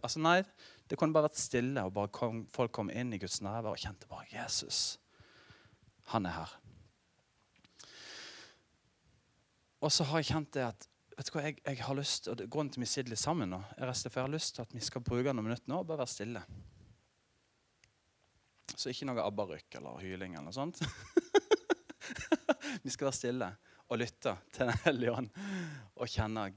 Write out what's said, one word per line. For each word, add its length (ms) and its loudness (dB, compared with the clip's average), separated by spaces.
altså 200 -2
nei, 180 8
det 80 -2
kunne 160 4
bare 140 8
vært 100 -4
stille, 480 2
og 80 -2
bare 200 0
kom, 280 -2
folk 200 2
kom 160 -2
inn 240 -2
i 80 -4
Guds 200 -2
nærvær 340 -2
og 60 -6
kjente 280 -8
bare: 240 -12
«Jesus, 640 -2
han 160 2
er 140 -2
her.» 160 -10
Og 100 4
så 180 6
har 120 4
jeg 100 0
kjent 260 0
det 80 4
at 220 -8
vet 160 -6
du 60 -4
hva, 100 0
jeg, 160 -4
jeg 240 -2
har 80 0
lyst, 320 0
og 140 -2
det, 100 -6
grunnen 240 0
til 80 -2
vi 80 0
sitter 220 -2
litt 100 0
sammen 320 2
nå, 60 -4
er 100 -2
rett 80 0
og 60 -2
slett 140 -6
for 80 0
jeg 60 0
har 60 0
lyst 220 -2
til 80 -6
at 100 -12
vi 80 -6
skal 240 -4
bruke 280 4
noen 120 0
minutter 240 -2
nå 80 0
og 80 -2
bare 160 0
være 80 -2
stille. 320 -6
Så 160 -4
ikke 160 -4
noe 160 2
abba-rykk 560 -2
eller 240 -8
hyling 320 -6
eller 140 -8
noe 80 -10
sånt. 280 -4
<laughs> 2000 2
Vi 60 -4
skal 160 0
være 100 2
stille 360 0
og 140 2
lytte 340 0
til 140 2
Den 160 4
hellige 320 6
ånd 140 -2
og 160 -4
kjenne, 460 0